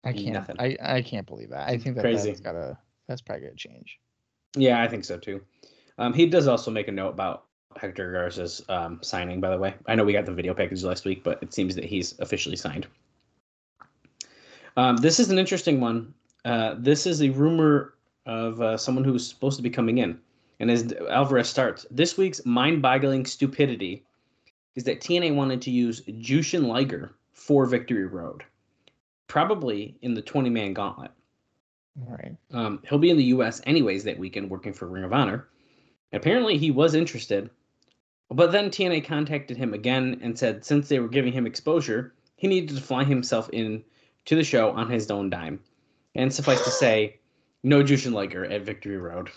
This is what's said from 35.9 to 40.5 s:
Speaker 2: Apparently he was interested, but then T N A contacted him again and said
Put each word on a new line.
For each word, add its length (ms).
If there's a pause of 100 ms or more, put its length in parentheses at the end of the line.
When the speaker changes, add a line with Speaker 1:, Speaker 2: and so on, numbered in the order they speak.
Speaker 2:
Apparently 460
he 140
was 220
interested, 560 (800)
but 220
then 180
T 160
N 80
A 80
contacted 560
him 160
again 480
and 160
said 280